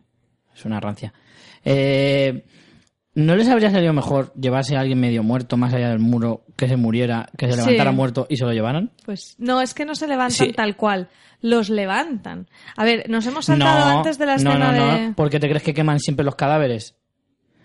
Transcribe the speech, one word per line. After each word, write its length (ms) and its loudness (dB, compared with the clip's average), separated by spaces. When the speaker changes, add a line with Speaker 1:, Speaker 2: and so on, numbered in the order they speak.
Speaker 1:
Es 100 -20
una 140 -4
rancia. 340 -8
Eh, 800 0
¿no 200 2
les 120 2
habría 240 4
salido 220 2
mejor 460 -2
llevarse 360 0
a 60 0
alguien 180 0
medio 240 0
muerto 340 -2
más 160 0
allá 160 0
del 100 0
muro, 440 0
que 120 -2
se 100 0
muriera, 600 -2
que 100 -2
se 60 0
Speaker 2:
Sí. 60 0
Speaker 1:
levantara 320 2
muerto 380 -2
y 80 -2
se 80 -2
lo 80 0
llevaran? 380 -2
Speaker 2:
Pues 340 -14
no, 220 -2
es 120 -6
que 120 -8
no 100 -8
se 120 -6
levantan 400 0
Speaker 3:
Sí. 60 -6
Speaker 2:
tal 220 -2
cual. 340 -2
Los 280 2
levantan. 800 -4
A 80 -2
ver, 260 0
nos 180 -2
hemos 180 -6
saltado 460 4
Speaker 1:
No, 80 4
Speaker 2:
antes 180 0
de 80 0
la 80 2
Speaker 1:
no, 40 2
Speaker 2:
escena 340 2
Speaker 1:
no, 60 2
no. 60 -2
Speaker 2:
de 60 -4
Speaker 1:
¿Por 160 0
qué 100 0
te 100 0
crees 140 0
que 100 0
queman 260 2
siempre 260 -2
los 100 -2
cadáveres? 600 0